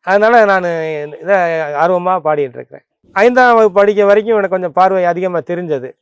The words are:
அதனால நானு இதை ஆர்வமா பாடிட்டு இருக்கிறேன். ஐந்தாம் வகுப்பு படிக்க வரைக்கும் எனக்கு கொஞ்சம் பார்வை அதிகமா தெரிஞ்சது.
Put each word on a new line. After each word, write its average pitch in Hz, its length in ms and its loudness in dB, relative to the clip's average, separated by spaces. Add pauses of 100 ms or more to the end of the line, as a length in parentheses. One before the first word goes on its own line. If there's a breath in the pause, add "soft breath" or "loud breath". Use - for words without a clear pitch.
அதனால 214 440 2
நானு 190 240 0 (520)
இதை 185 160 0 (240)
ஆர்வமா 175 640 -2
பாடிட்டு 147 300 -2
இருக்கிறேன். - 300 -18 (280)
ஐந்தாம் 240 420 4
வகுப்பு 208 260 2
படிக்க 202 240 2
வரைக்கும் 202 280 2
எனக்கு 202 180 0
கொஞ்சம் 180 220 -6
பார்வை 185 320 2
அதிகமா 175 340 -2
தெரிஞ்சது. 156 640 -6